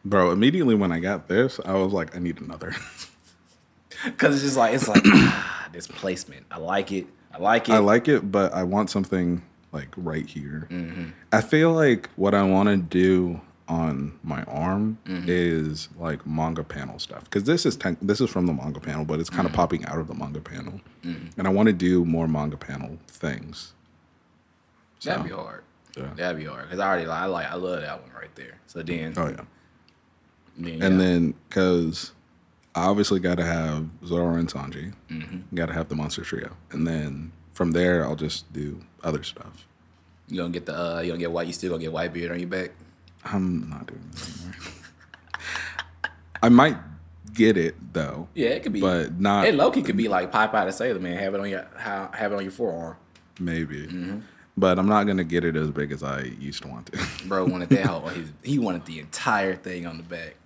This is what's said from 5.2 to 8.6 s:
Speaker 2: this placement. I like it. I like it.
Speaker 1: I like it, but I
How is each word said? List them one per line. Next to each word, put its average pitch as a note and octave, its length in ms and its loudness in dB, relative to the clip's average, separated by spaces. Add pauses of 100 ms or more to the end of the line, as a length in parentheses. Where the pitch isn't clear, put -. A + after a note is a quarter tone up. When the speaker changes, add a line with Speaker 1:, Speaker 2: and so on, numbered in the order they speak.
Speaker 2:
this E2+ 160 -12
placement. - 640 -6
I E2+ 80 -12
like F#2+ 340 -2
it. F#2 140 -4 (280)
I - 40 -14
like A2+ 300 4
it. A2+ 40 6
Speaker 1:
I A2 60 8
like G#2+ 280 6
it, A2 240 4
but G2 220 2
I F#2 100 0